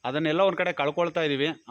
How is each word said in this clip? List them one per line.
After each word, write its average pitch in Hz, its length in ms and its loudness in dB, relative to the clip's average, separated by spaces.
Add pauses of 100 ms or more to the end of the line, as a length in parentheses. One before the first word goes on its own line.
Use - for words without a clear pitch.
ಅದನ್ನೆಲ್ಲ 156 440 0
ಒಂದ್ 180 140 -2
ಕಡೆ 180 200 -2
ಕಳ್ಕೊಳ್ತಾ 165 460 0
ಇದೀವಿ. 143 240 0 (200)